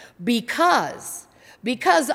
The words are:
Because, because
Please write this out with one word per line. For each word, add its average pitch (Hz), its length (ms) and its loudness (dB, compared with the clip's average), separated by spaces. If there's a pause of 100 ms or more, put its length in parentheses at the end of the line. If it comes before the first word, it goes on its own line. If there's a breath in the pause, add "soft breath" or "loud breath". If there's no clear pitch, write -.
(220 loud breath)
Because, 233 1040 -2 (380 loud breath)
because 277 500 2